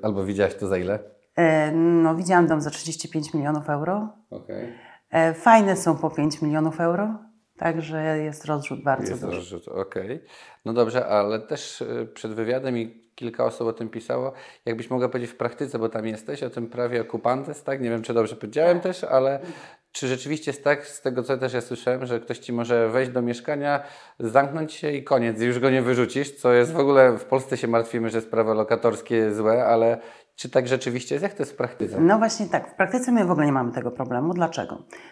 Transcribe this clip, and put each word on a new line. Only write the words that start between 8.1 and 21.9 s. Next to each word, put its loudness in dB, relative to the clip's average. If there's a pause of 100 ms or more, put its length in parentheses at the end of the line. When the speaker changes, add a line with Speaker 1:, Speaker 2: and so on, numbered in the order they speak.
Speaker 2:
jest -6
rozrzut -4
bardzo 0
Speaker 1:
Jest -6
Speaker 2:
duży. -4
Speaker 1:
rozrzut, -12
okej. -8 (440)
No -4
dobrze, 2
ale 2
też, -10
e, -6
przed -10
wywiadem -2
i -8 (140)
kilka -4
osób -2
o 0
tym -10
pisało, -6 (340)
jakbyś -6
mogła 0
powiedzieć -6
w -20
praktyce, -4
bo 0
tam -6
jesteś, -8
o -4
tym -8
prawie -2
okupantes, -4
tak? -6
Nie -2
wiem, -2
czy -4
dobrze 2
powiedziałem 2
Speaker 2:
Tak. -6
Speaker 1:
też, -6
ale 2 (520)
czy -6
rzeczywiście -4
jest -8
tak, 2
z -16
tego -2
co 0
też -2
ja -2
słyszałem, -4